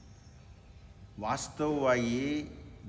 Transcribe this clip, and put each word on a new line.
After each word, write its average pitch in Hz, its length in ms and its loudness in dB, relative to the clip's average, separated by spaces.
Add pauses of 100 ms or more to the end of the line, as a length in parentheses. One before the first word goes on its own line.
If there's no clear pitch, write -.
(1200)
ವಾಸ್ತವವಾಗಿ 135 1300 2 (400)